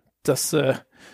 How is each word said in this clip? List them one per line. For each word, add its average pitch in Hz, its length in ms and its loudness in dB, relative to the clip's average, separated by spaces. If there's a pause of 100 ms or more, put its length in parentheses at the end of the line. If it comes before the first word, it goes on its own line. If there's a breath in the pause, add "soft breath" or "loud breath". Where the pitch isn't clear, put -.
(240)
dass, - 280 0
äh, 135 220 2 (400 soft breath)